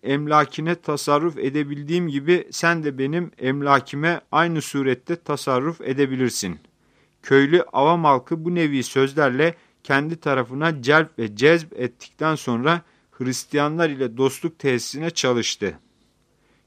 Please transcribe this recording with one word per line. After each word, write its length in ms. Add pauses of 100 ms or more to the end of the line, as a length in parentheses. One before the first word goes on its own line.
emlakine 720
tasarruf 640
edebildiğim 680
gibi 440
sen 320
de 140
benim 400
emlakime 840 (100)
aynı 300
surette 540
tasarruf 640
edebilirsin." 800 (640)
Köylü 400 (100)
avam 300
halkı 420
bu 100
nevi 280
sözlerle 720 (280)
kendi 360
tarafına 640
celp 380
ve 160
cezb 400
ettikten 600
sonra 460 (300)
Hristiyanlar 800
ile 280
dostluk 420
tesisine 500
çalıştı. 720 (880)